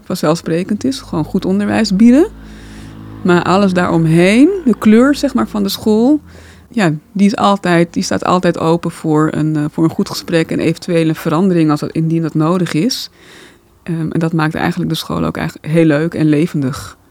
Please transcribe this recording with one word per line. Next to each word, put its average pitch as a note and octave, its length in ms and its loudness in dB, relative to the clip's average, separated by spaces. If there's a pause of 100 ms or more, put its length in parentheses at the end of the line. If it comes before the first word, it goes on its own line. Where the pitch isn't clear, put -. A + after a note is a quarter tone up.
vanzelfsprekend F3+ 800 -2
is, C3 160 -2
gewoon D#3+ 240 -4
goed - 200 -4
onderwijs G#3 520 0
bieden. A#3+ 300 6 (960)
Maar F3 200 2
alles F#3+ 300 2
daaromheen, F3+ 760 4 (160)
de A#3 140 2
kleur, A#3+ 360 6
zeg C#4 200 -4
maar, A3 140 0
van G#3 140 -4
de G3 60 -2
school, A#3 520 2 (480)
ja, F#3 240 0 (200)
die G3+ 140 2
is G#3 100 2
altijd, F3 560 0
die F#3+ 100 -4
staat - 220 -4
altijd F3 340 0
open E3+ 320 0
voor D#3 400 0
een, D#3 260 -2
eh, D3 140 -2
voor E3 140 -2
een D#3+ 60 4
goed - 180 -4
gesprek - 420 -4
en D#3+ 80 -2
eventuele E3 560 0
verandering E3 560 0
als D3 100 0
dat, - 120 -8
indien D#3+ 300 0
dat D3+ 120 -6
nodig E3 400 0
is. G3 360 -2 (720)
Ehm, D#3+ 280 -4
en E3 100 -2
dat E3 120 -2
maakt D#3 220 0
eigenlijk E3+ 360 -4
de D#3+ 60 -2
school - 280 -6
ook D#3+ 120 -4
eigenlijk D#3+ 360 -8
heel E3 120 4
leuk D#3 300 0
en D#3 140 0
levendig. D3 680 -2 (140)